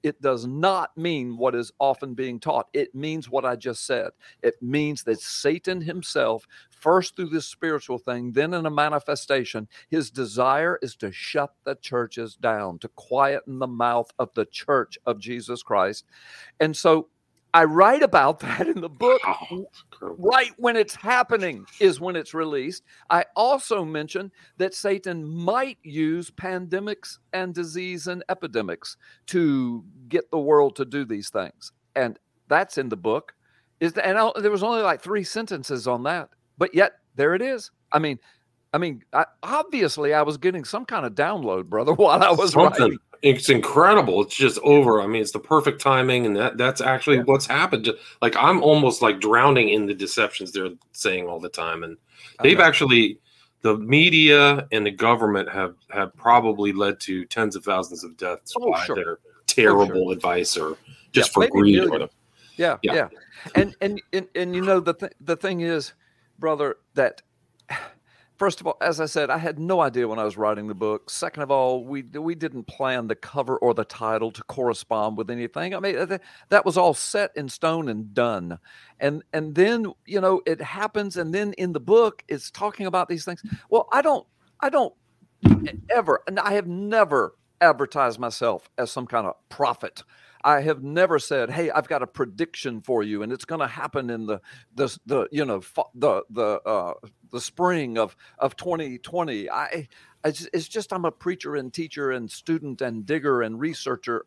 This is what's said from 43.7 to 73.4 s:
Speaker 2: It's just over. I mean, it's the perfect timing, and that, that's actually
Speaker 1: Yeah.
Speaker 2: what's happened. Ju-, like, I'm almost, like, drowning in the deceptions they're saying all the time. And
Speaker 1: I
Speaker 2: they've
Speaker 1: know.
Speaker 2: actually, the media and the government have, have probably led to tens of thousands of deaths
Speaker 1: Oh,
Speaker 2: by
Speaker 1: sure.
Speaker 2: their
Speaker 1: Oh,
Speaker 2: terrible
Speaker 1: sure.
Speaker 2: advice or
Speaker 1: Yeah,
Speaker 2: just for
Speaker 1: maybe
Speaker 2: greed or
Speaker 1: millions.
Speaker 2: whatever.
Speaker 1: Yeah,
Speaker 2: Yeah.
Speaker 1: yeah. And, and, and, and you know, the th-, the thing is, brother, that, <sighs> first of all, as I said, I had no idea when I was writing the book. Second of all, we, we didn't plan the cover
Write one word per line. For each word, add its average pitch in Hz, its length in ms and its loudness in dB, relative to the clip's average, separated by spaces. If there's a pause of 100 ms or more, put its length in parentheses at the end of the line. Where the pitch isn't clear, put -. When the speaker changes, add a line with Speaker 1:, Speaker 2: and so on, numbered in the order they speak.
Speaker 2:
It's - 140 -6
just 120 260 2
over. 135 400 8
I 101 60 -2
mean, 113 140 0
it's 104 100 -6
the 104 80 -6
perfect 147 400 2
timing, 131 440 4
and 104 120 2
that, 110 200 -2
that's 127 240 0
actually 131 360 2
Speaker 1:
Yeah. 127 80 4
Speaker 2:
what's 139 220 2
happened. 139 400 0
Ju-, 110 100 -2 (260)
like, 113 140 2
I'm 151 260 6
almost, 147 400 6
like, 104 180 4
drowning 117 500 6
in 104 160 2
the 101 80 -2
deceptions 98 580 -4
they're 92 160 -4 (240)
saying 92 340 -4
all 85 140 -8
the 90 80 -10
time. 82 340 -8
And 82 140 -12 (420)
Speaker 1:
I 120 60 0
Speaker 2:
they've 170 140 6
Speaker 1:
know. 175 60 6
Speaker 2:
actually, 123 540 4 (440)
the 110 140 2
media 143 920 6
and 107 160 0
the 101 60 -2
government 110 560 2
have, 92 260 -6 (160)
have 98 260 -4
probably 110 560 2
led 98 280 -2
to 92 240 -6
tens 107 320 -4
of 90 80 -14
thousands 87 400 -4
of 82 120 -18
deaths - 440 -8
Speaker 1:
Oh, 240 100 0
Speaker 2:
by - 140 -2
Speaker 1:
sure. 131 120 -4
Speaker 2:
their 85 180 -6
Speaker 1:
Oh, - 40 -14 (300)
Speaker 2:
terrible 101 560 6
Speaker 1:
sure. 92 80 -2
Speaker 2:
advice 87 440 -2
or 78 140 -4 (160)
Speaker 1:
Yeah, - 80 -20 (160)
Speaker 2:
just - 220 4
for - 80 4
Speaker 1:
maybe 233 100 4
Speaker 2:
greed - 100 4
or - 20 8 (160)
Speaker 1:
millions. 190 120 2
Speaker 2:
whatever. - 220 -4 (440)
Speaker 1:
Yeah, 165 260 0
Speaker 2:
Yeah. 107 120 0
Speaker 1:
yeah. 147 140 0 (480)
And, 196 240 2
and, 202 200 -4 (120)
and, 185 240 -4
and 180 180 -2
you 180 80 -2
know, 190 160 4
the 170 160 0
th-, - 260 -10
the 160 160 -2
thing 180 260 -4
is, 165 300 -4 (460)
brother, 147 380 -2 (180)
that, 135 280 0 (460)
<sighs> - 40 -10 (640)
first 190 240 -2
of 175 60 -8
all, 165 140 -4
as 156 200 -2
I 156 60 -4
said, 143 240 -2
I 151 80 0
had 160 200 -6
no 175 220 0
idea 123 260 0
when 110 120 -6
I 110 60 -2
was 101 120 -4
writing 107 320 -2
the 107 60 -8
book. 107 360 -6
Second 156 320 -8
of 135 80 -4
all, 127 340 0
we, 135 180 -10
we 147 320 -8
didn't 147 300 -10
plan 127 440 -4
the 107 60 -2
cover 131 440 -6